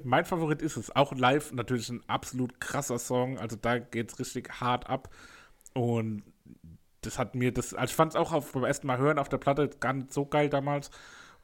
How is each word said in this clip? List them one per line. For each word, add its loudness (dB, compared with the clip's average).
mein 4
Favorit 0
ist -4
es. -8
Auch 4
live 4
natürlich -2
ein -8
absolut -4
krasser -2
Song. 0
Also -6
da 0
geht's -4
richtig -8
hart 0
ab. -2
Und 0
das -6
hat -2
mir 2
das, -4
also 0
ich -4
fand's 4
auch 2
auf, -2
beim 0
ersten 0
Mal 2
hören 4
auf 0
der 0
Platte 2
gar 2
nicht -6
so 0
geil 4
damals. -2